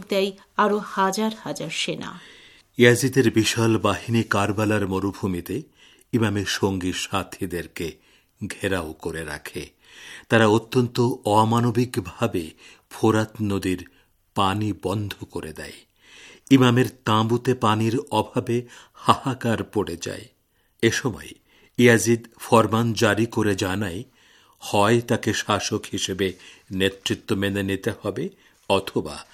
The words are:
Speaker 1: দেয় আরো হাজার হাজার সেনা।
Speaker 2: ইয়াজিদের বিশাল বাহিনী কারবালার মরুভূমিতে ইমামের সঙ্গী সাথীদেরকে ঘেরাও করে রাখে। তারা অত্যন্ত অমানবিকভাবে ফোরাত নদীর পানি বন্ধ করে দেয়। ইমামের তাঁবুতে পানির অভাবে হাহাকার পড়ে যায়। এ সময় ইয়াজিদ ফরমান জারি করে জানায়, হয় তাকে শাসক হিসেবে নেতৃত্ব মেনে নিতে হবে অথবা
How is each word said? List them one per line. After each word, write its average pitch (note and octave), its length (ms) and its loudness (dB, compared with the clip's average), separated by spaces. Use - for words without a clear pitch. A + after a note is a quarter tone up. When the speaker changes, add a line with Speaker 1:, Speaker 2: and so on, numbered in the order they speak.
Speaker 1:
দেয় G3 220 0
আরো G#3 280 2
হাজার G3+ 460 -2
হাজার - 260 -8
সেনা। - 500 -6
Speaker 2:
ইয়াজিদের A#2+ 540 6
বিশাল A2+ 460 2
বাহিনী G#2 460 0
কারবালার G#2 640 0
মরুভূমিতে F#2+ 760 -4
ইমামের G#2 320 0
সঙ্গী F#2 500 -2
সাথীদেরকে - 920 -6
ঘেরাও F2+ 480 -6
করে D#2+ 320 -10
রাখে। D2+ 380 -12
তারা A2+ 180 6
অত্যন্ত A#2+ 500 2
অমানবিকভাবে A2 1200 0
ফোরাত A2 420 0
নদীর F#2+ 480 -2
পানি G2+ 380 0
বন্ধ G2 300 -4
করে E2 220 -12
দেয়। D2+ 240 -14
ইমামের B2+ 360 4
তাঁবুতে A2+ 480 0
পানির A2+ 460 0
অভাবে A#2 460 -2
হাহাকার A#2 680 0
পড়ে F2 380 -4
যায়। - 240 -12
এ A2+ 100 4
সময় - 380 -6
ইয়াজিদ A#2 440 6
ফরমান A2+ 540 2
জারি G#2 320 2
করে G#2 300 0
জানায়, F#2+ 480 -4
হয় A2 420 2
তাকে A2 320 -2
শাসক G#2 580 -4
হিসেবে F#2+ 420 -4
নেতৃত্ব G2 640 -2
মেনে G2 280 -2
নিতে G2 280 -4
হবে A#2 260 -6
অথবা - 640 -2